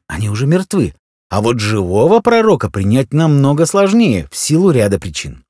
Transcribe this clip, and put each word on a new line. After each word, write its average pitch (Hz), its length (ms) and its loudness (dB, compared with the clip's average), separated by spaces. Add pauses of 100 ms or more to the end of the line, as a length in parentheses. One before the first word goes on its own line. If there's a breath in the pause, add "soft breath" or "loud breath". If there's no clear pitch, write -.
они 107 220 -6
уже 110 180 -4
мертвы. 175 480 -2 (340)
А 101 120 -2
вот 117 180 0
живого 104 600 0
пророка 220 520 2
принять 104 420 0
намного 147 540 2
сложнее 196 640 0
в - 60 -14
силу 175 340 0
ряда 104 280 0
причин. 71 500 -12